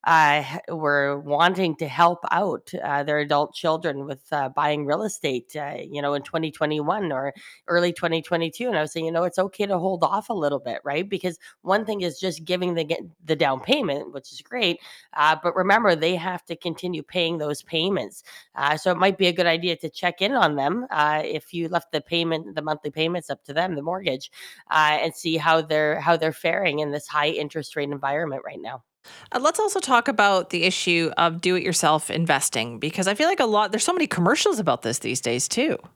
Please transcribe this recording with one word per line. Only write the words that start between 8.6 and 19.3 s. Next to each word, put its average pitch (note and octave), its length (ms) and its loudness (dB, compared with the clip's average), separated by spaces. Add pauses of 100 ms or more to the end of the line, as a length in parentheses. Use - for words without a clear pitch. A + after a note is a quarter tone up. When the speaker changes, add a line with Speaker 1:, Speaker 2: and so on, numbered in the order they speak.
Speaker 1:
And G#3 80 0
I D3+ 60 2
was D3+ 100 -4
saying, D#3+ 140 -4
"You D#3+ 60 -2
know, E3+ 120 0
it's F3 140 -2
okay G3 260 -2
to G3 140 0
hold F3 260 0
off G3 240 -2
a A#3 60 -4
little C#3+ 260 0
bit," - 240 -8
right? D#3 240 -4
Because F#3 300 -4 (240)
one G3 240 0
thing G#3 160 -4
is E3 180 -4
just E3 240 -4
giving F3+ 300 -2
the E3 100 2
g-, E3 240 -2 (160)
the D#3 120 0
down C3+ 240 2
payment, F3 520 -2
which C#3 200 -14
is - 100 -18
great. G#3 380 0 (340)
Uh, D3+ 280 4
but F3 140 0
remember, G3 400 6
they E3 180 2
have F3+ 300 -6
to - 140 -10
continue E3 460 -6
paying E3+ 340 -2
those D3 240 -4
payments. E3 600 -2 (320)
Uh, C#3+ 200 0
so F#3 140 0
it F3 60 2
might F#3+ 200 4
be F#3 120 4
a F3 40 2